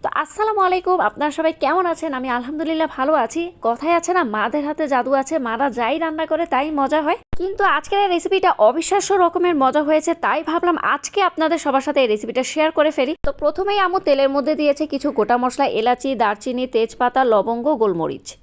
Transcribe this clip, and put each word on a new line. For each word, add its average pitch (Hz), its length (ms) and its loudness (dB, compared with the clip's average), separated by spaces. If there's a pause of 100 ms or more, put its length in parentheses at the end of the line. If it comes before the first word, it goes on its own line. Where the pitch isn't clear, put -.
তো 277 60 -4 (140)
আসসালামু 427 440 -2
আলাইকুম, 359 300 2 (120)
আপনারা 294 300 -2
সবাই 320 140 0 (100)
কেমন 330 300 2
আছেন? 320 260 -6
আমি 254 180 -6
আলহামদুলিল্লাহ 311 600 -2
ভালো 269 160 0 (120)
আছি। 330 180 -4 (240)
কথায় 262 320 0
আছে 339 180 -4
না, 359 60 2 (120)
মাদের 247 340 -2
হাতে 311 240 -4
জাদু 254 280 0
আছে, 269 140 -4 (120)
মারা 226 200 -2 (120)
যাই 240 200 0
রান্না 320 320 -4
করে 320 220 0
তাই 277 160 0 (120)
মজা 277 260 0
হয়। 370 120 0 (220)
কিন্তু 392 220 -4 (140)
আজকের 392 280 -2
এই 381 100 0
রেসিপিটা 370 360 0 (180)
অবিশ্বাস্য 330 420 0 (140)
রকমের 349 380 2
মজা 262 260 2
হয়েছে, 311 240 2 (120)
তাই 302 160 2 (100)
ভাবলাম 339 260 0 (180)
আজকে - 240 -6 (120)
আপনাদের 320 340 0
সবার 269 220 0
সাথে 294 180 0
এই 233 80 0
রেসিপিটা 247 300 -2 (100)
শেয়ার 311 260 2
করে 302 180 4
ফেলি। 269 160 0 (140)
তো 285 40 2 (120)
প্রথমেই 381 420 0
আম্মু 359 220 0
তেলের 277 280 4
মধ্যে 285 260 0
দিয়েছে 294 320 2
কিছু 285 160 -2 (100)
গোটা 220 240 2
মশলা, 254 240 0 (140)
এলাচি, 247 300 0 (120)
দারচিনি, 240 420 -2 (100)
তেজপাতা, 240 460 0 (120)
লবঙ্গ, 226 340 0 (140)
গোলমরিচ। 165 460 -2 (160)